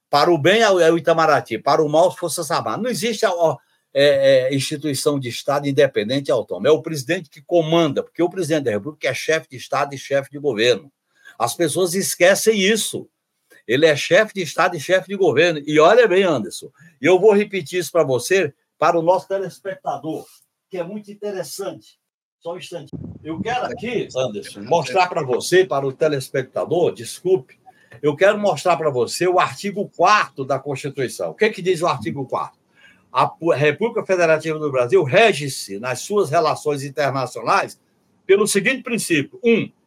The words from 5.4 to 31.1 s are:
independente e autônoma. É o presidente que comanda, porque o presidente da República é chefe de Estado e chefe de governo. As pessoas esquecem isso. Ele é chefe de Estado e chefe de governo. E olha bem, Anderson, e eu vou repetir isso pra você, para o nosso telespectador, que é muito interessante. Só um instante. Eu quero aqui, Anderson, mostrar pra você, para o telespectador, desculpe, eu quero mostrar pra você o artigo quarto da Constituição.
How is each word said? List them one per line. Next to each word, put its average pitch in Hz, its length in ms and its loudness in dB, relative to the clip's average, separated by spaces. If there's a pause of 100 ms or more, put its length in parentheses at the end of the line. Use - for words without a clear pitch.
independente 135 640 0
e - 20 0
autônoma. 101 340 -2
É 147 60 6
o 151 100 4
presidente 160 480 -6
que 156 120 -20
comanda, 160 600 2
porque - 180 -8
o 175 80 2
presidente 160 360 -4
da - 80 -2
República 143 340 -6
é 127 80 -2
chefe 160 360 -4
de 131 60 -16
Estado 139 380 -4
e 131 40 -12
chefe 139 340 -4
de 143 80 -12
governo. 120 500 0 (480)
As 117 160 -2
pessoas 170 400 -2
esquecem 196 640 2
isso. 196 500 -2 (580)
Ele 135 200 4
é 151 100 4
chefe 202 380 2
de 190 80 -4
Estado 170 340 0
e 147 40 -8
chefe 180 280 0
de 202 80 -6
governo. 160 500 2
E 151 140 4
olha 220 260 8
bem, 185 160 4
Anderson, 135 480 -4 (300)
e 135 60 -2
eu 185 120 6
vou 208 140 6
repetir 196 460 -2
isso 175 120 -6
pra 165 140 2
você, 143 480 0 (240)
para 165 220 2
o 160 40 0
nosso 180 240 2
telespectador, 170 1000 -8 (420)
que 190 80 -12
é 175 60 -4
muito 208 280 -14
interessante. 208 880 -10 (420)
Só 165 120 -10
um 180 60 -12
instante. 156 320 -16 (320)
Eu 156 180 -8
quero 240 240 -4
aqui, 220 500 -6
Anderson, 107 500 -6
mostrar 170 420 0
pra 175 160 -4
você, 131 420 2
para 139 220 -2
o 131 80 -6
telespectador, 143 1000 -2
desculpe, - 640 -4 (440)
eu 143 120 0
quero 202 240 2
mostrar 180 380 0
pra 156 140 -2
você 123 360 -2
o 180 120 2
artigo 180 580 -4
quarto 170 480 2
da 131 140 -2
Constituição. 135 720 -6